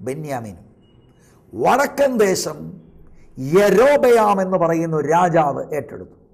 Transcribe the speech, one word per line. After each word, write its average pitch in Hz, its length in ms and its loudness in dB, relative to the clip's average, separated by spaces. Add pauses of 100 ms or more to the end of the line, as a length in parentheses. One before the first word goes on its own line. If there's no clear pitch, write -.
ബെന്യാമീനും. 127 640 -10 (880)
വടക്കൻ 254 640 0
ദേശം 170 640 -2 (580)
യെരോബെയാം 208 1000 4
എന്ന് 185 160 -2
പറയുന്ന 165 380 -2
ഒരു 147 120 -2
രാജാവ് 160 680 0
ഏറ്റെടുത്തു. - 420 -10 (160)